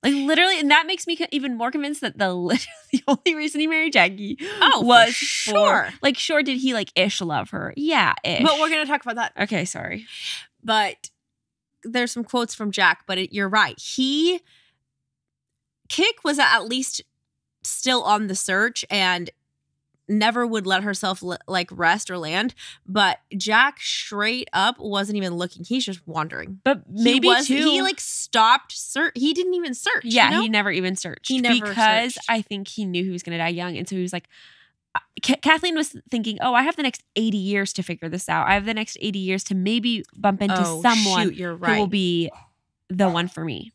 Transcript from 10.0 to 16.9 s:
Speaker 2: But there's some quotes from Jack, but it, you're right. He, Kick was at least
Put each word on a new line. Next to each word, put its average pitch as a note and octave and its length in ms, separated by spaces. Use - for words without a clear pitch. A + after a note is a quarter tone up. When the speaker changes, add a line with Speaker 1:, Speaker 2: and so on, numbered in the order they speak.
Speaker 2:
But G#3+ 460
there's A#3+ 300
some A#3+ 120
quotes - 300
from G#3 180
Jack, F3+ 340
but F#3 100
it, F#3 160
you're G3+ 160
right. F#3+ 320
He, D4+ 600
Kick G#4 360
was D4 140
at A#3 280
least B3+ 360